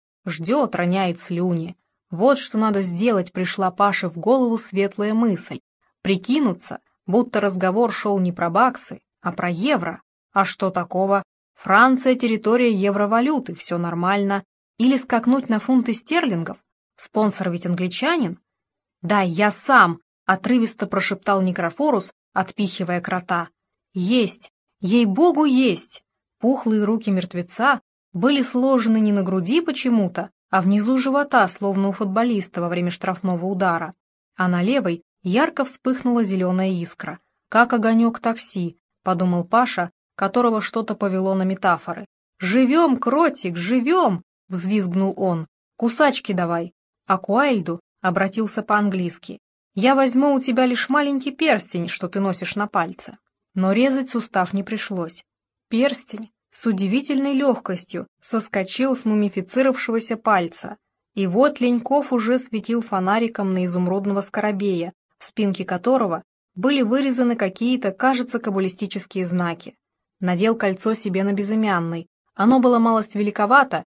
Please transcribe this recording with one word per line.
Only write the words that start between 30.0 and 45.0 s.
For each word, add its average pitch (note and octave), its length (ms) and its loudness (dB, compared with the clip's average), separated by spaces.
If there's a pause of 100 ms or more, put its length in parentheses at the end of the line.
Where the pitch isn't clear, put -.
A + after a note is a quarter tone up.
а F#3+ 140 2
внизу G#3 340 2
живота, C4+ 520 2
словно G3 400 -2
у G3 40 0
футболиста G3+ 720 -2
во F3 60 -2
время F3 220 -2
штрафного F3+ 540 -4
удара. F3+ 480 -2 (440)
А F#3 120 0
на F3 140 2
левой F#3+ 400 0 (200)
ярко C4+ 420 0
вспыхнула B3+ 600 -2
зелёная F#3 460 0
искра. E3+ 480 -8 (300)
«Как A#3+ 240 2
огонёк A3+ 480 2
такси», G3 580 -4 (240)
подумал F3+ 420 0
Паша, A3+ 460 0 (240)
которого A3 460 0
что-то A3 340 -4
повело F#3+ 400 -2
на F#3+ 80 0
метафоры. F#3 640 -2 (320)
«Живём, C4 600 4
кротик, B3+ 580 0
живём!» A#3 680 0 (260)
взвизгнул F#3 680 -2